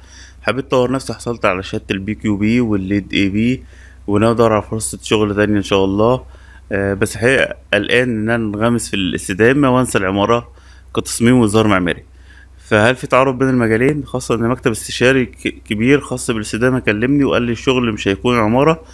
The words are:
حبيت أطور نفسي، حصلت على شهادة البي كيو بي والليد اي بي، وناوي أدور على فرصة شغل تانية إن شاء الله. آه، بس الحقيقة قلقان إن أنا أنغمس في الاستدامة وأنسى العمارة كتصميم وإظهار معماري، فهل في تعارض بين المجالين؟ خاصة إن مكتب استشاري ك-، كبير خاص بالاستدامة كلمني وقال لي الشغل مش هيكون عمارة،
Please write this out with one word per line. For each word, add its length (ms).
حبيت 240
أطور 260
نفسي، 220
حصلت 320
على 180
شهادة 280
البي 240
كيو 220
بي 240
والليد 520
اي 160
بي، 340
وناوي 240
أدور 220
على 80
فرصة 400
شغل 340
تانية 220
إن 60
شاء 220
الله. 380
آه، 220
بس 220
الحقيقة 400
قلقان 360
إن 200
أنا 60
أنغمس 540
في 60
الاستدامة 800
وأنسى 220
العمارة 540
كتصميم 420
وإظهار 300
معماري، 360
فهل 380
في 120
تعارض 300
بين 120
المجالين؟ 560
خاصة 300
إن 120
مكتب 240
استشاري 540
ك-، 440
كبير 300
خاص 320
بالاستدامة 480
كلمني 440
وقال 180
لي 100
الشغل 420
مش 140
هيكون 300
عمارة، 460